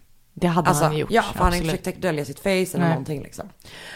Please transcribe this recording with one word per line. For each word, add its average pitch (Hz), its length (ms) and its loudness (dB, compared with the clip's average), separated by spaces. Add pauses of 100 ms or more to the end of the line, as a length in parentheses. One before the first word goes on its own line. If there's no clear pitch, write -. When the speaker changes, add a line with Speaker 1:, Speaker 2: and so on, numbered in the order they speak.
(340)
Speaker 1:
Det - 140 0
hade 170 220 2
Speaker 2:
Alltså, 160 140 4
Speaker 1:
han 151 140 2
gjort, 147 140 -2
Speaker 2:
ja, 220 100 6
för 208 120 0
han - 60 -10
har 180 80 6
inte 175 100 0
Speaker 1:
absolut. 160 140 0
Speaker 2:
försökt 151 120 -2
täckt - 180 -6
dölja 151 240 -2
sitt 143 140 -12
face 202 100 -2
eller 185 300 0
Speaker 1:
Nej. 170 100 4
Speaker 2:
någonting 135 340 -2
liksom. - 260 -14 (460)